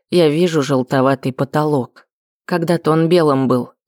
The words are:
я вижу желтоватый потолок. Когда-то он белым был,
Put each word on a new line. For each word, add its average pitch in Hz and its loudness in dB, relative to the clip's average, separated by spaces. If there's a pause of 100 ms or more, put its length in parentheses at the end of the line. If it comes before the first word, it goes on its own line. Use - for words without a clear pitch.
(100)
я 175 4
вижу 160 0
желтоватый 135 -2
потолок. 147 -4 (380)
Когда-то 165 -2
он 160 0
белым 151 2
был, 123 -2 (160)